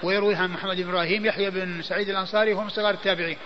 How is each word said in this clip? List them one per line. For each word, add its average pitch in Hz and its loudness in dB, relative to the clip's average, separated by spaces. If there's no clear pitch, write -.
ويرويه 202 2
عن 180 2
محمد 185 -4
إبراهيم 180 0
يحيى 202 0
بن 185 -4
سعيد 196 -2
الأنصاري 208 2
وهو 190 -2
من 208 -6
صغار 208 0
التابعين 170 0